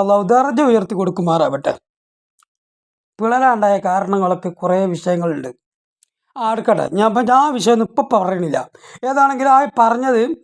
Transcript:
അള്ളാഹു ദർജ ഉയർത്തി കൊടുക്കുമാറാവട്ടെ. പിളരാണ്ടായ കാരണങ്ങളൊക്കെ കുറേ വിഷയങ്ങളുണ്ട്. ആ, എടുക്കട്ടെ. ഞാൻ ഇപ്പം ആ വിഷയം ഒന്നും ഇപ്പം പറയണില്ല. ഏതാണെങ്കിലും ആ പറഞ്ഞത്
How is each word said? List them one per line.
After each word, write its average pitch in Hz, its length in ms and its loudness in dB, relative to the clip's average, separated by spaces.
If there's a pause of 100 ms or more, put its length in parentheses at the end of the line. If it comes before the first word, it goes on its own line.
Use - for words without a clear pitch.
അള്ളാഹു 202 200 2 (100)
ദർജ 262 360 2
ഉയർത്തി 208 300 0
കൊടുക്കുമാറാവട്ടെ. 165 760 -2 (1500)
പിളരാണ്ടായ 226 540 2 (120)
കാരണങ്ങളൊക്കെ 185 640 -2 (120)
കുറേ 180 180 0 (140)
വിഷയങ്ങളുണ്ട്. 165 560 -4 (880)
ആ, 233 60 -6 (100)
എടുക്കട്ടെ. 220 320 -2 (120)
ഞാൻ 214 140 2
ഇപ്പം 240 280 0
ആ - 20 4 (160)
വിഷയം 220 200 2
ഒന്നും 220 140 -2
ഇപ്പം 277 220 -2
പറയണില്ല. 180 460 -2 (500)
ഏതാണെങ്കിലും 269 480 2
ആ - 20 4 (220)
പറഞ്ഞത് 233 420 2 (200)